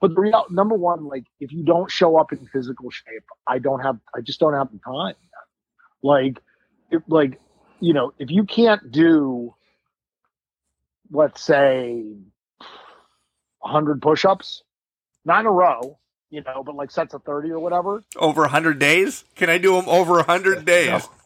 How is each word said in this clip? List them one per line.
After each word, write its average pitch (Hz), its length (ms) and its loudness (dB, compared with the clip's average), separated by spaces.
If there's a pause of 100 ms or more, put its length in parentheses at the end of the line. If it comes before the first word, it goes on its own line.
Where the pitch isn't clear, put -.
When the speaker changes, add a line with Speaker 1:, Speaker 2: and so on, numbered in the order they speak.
Speaker 1:
But 175 140 2
the 185 60 2
real, 214 300 2
number 202 240 0
one, 175 320 -2
like, 135 180 -10 (160)
if 139 120 -14
you 160 120 -8
don't 165 260 0
show 160 280 4
up 156 140 0
in 135 200 -14
physical 127 380 -8
shape, - 340 -18 (220)
I 127 120 -2
don't 135 220 -4
have, 131 180 -4 (160)
I 123 60 -10
just 123 200 -8
don't 156 140 2
have 135 180 -4
the 104 60 -20
time. 147 360 -10 (880)
Like, 135 380 2 (500)
if, 160 180 0
like, 151 320 0 (400)
you 170 120 2
know, 139 260 0
if 131 120 -10
you 202 140 2
can't 214 480 0
do, 139 640 2 (1600)
let's 151 320 0
say, 131 640 0 (1600)
a - 40 -10
hundred 147 340 -2
push-ups, 185 600 0 (600)
not 175 160 2
in 220 60 -2
a 214 60 2
row, 147 460 0 (320)
you 151 120 -14
know, 131 200 -12
but, 143 120 -14
like, 143 160 -12
sets 156 240 -6
of 139 100 -16
thirty 147 260 -8
or 165 80 -8
whatever. 180 460 -4 (120)
Speaker 2:
Over 156 280 0
a 143 40 2
hundred 151 300 0
days? 160 460 0 (100)
Can 180 160 -2
I 170 80 2
do 185 200 2
'em 180 100 -4
over 175 320 4
a - 40 2
hundred 185 400 0
days? 175 240 4
Speaker 1:
No. 92 120 -2 (260)